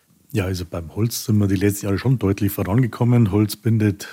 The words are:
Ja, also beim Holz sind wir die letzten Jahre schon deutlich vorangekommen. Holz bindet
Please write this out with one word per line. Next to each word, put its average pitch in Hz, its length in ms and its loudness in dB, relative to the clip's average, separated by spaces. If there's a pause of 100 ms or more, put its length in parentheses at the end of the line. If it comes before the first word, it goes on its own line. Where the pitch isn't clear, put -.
(300)
Ja, 98 140 -2
also 90 200 -4
beim 82 300 -10
Holz 113 300 -4
sind 107 140 2
wir 101 100 2
die 98 80 0
letzten 101 300 0
Jahre 98 120 0
schon 123 220 0
deutlich 98 320 0
vorangekommen. 117 800 2
Holz 104 240 2
bindet 107 560 0